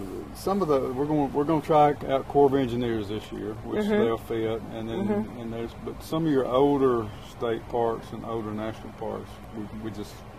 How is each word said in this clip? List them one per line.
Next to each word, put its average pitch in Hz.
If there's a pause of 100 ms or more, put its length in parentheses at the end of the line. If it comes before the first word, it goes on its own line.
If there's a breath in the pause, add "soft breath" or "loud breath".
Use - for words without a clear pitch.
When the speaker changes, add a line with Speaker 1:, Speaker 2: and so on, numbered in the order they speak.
(360)
Speaker 1:
some 196
of 160
the, 139 (140)
we're 131
gonna, 147
we're 139
gonna 156
try 151 (180)
out 135
Corps 143
of 135
Engineers 117
this 107
year, 104 (120)
which 117
Speaker 2:
Mm-hmm. 208 (140)
Speaker 1:
they'll 113
fit, 113 (120)
and 113
then, 190
Speaker 2:
Mm-hmm. 208
Speaker 1:
and 113
there's, 117 (120)
but 117
some 160
of 156
your 131
older 131 (240)
state 113
parks 117
and 110
older 113
national 110
parks, 104 (280)
we, 107 (200)
we 110
just 104 (260)